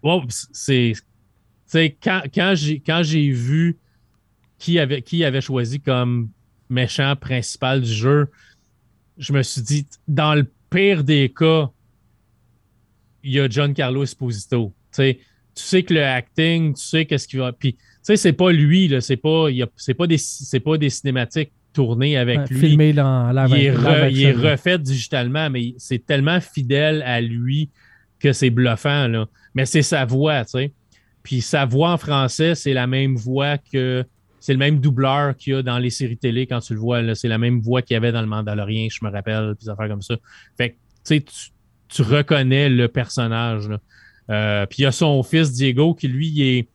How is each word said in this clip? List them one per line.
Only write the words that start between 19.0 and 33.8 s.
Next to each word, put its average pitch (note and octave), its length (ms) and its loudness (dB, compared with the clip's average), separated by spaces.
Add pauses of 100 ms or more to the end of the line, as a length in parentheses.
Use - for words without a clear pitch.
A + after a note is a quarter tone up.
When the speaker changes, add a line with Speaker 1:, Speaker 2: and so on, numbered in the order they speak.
Speaker 1:
c'est B2+ 160 -2
pas, D#3 340 2
il B2 60 -4
y B2 40 -2
a, A#2 140 -2
c'est - 180 -4
pas F3 140 0
des, E3 100 4
c'est - 440 -4
pas D#3 180 0
des D3 100 2
cinématiques C3+ 600 -4 (220)
tournées C3 440 0
avec B2 220 2
Speaker 2:
Ouais, C#3 100 -2
Speaker 1:
lui. B2+ 100 -4
Speaker 2:
filmé D3+ 320 6
dans C3 400 2
la C3+ 160 2
Speaker 1:
Il C3 60 4
est C#3+ 40 4 (120)
Speaker 2:
live B2+ 100 2
Speaker 1:
re-, C#3+ 300 4
il C3 140 2
est - 60 6
Speaker 2:
action, A#2+ 120 2
là. D3+ 100 4
Speaker 1:
refait F3 280 0
digitalement, C3+ 720 -2
mais B2 260 -4
c'est B2 260 -6
tellement D3+ 380 0
fidèle D3 640 0
à A#2+ 180 -2
lui B2 480 -4 (500)
que C#3 140 4
c'est C3 160 2
bluffant, B2+ 580 0
là. A2+ 200 -2 (260)
Mais C3 140 0
c'est D3+ 160 2
sa C#3+ 200 0
voix, C3+ 400 0
tu - 80 -12
sais. C3+ 220 -4 (480)
Puis B2+ 200 -6
sa C#3 240 0
voix C#3 260 2
en E3+ 60 0
français, D3 580 0
c'est C#3+ 180 -4
la B2 140 0
même C3 280 0
voix C3+ 440 -2
que, B2+ 440 -4 (360)